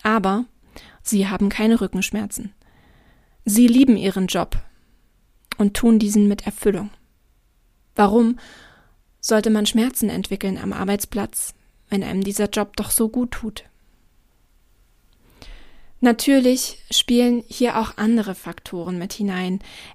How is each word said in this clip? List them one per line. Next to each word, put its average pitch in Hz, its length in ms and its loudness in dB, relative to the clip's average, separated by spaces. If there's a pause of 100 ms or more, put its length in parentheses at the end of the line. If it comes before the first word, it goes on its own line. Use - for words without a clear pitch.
aber 214 420 0 (560)
sie 196 280 0
haben 196 180 0
keine 226 320 2
Rückenschmerzen. 202 720 -6 (920)
Sie 233 220 6
lieben 247 280 6
ihren 190 320 -2
Job - 300 -4 (1000)
und 202 160 2
tun 226 260 4
diesen 208 280 4
mit 202 180 -2
Erfüllung. 202 440 -2 (1080)
Warum 226 440 4 (800)
sollte 220 280 2
man 214 160 2
Schmerzen 226 440 0
entwickeln 190 480 -6
am 190 160 -8
Arbeitsplatz, 202 800 -6 (340)
wenn 196 160 -2
einem 190 220 -4
dieser 202 240 -2
Job 208 260 -4
doch 208 160 -6
so 226 160 0
gut 240 240 -4
tut? - 320 -10 (2500)
Natürlich 254 920 2
spielen 240 560 2
hier 240 320 -2
auch 214 160 -6
andere 208 400 0
Faktoren 175 640 -10
mit 175 140 -8
hinein, 185 460 -4 (360)